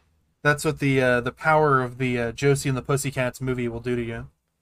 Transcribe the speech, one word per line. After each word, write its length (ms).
That's 200
what 160
the, 220
uh, 200
the 100
power 500
of 160
the, 220
uh, 120
Josie 380
and 80
the 60
Pussycats 580
movie 260
will 120
do 160
to 80
you. 240